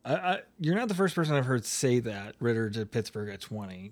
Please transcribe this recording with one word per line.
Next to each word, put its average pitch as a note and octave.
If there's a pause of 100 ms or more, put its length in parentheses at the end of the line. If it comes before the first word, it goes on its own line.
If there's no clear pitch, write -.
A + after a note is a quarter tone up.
I, C3+
I, F#3 (200)
you're E3
not A#3+
the G3+
first F#3
person D3+
I've C3
heard B2+
say B2
that, G#2+
Ridder A2+
to G#2+
Pittsburgh G#2
at G2
twenty. G2